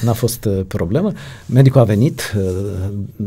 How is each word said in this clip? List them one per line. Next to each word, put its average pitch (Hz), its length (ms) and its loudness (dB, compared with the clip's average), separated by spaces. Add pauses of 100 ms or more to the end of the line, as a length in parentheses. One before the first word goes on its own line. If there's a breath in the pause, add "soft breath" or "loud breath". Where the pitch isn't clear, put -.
n-a 117 100 2
fost, - 320 -2
uh, 95 240 0
problemă. 107 440 -2 (340 loud breath)
Medicul 131 340 6
a 117 40 6
venit, 107 520 0
uh, 95 520 -2 (380)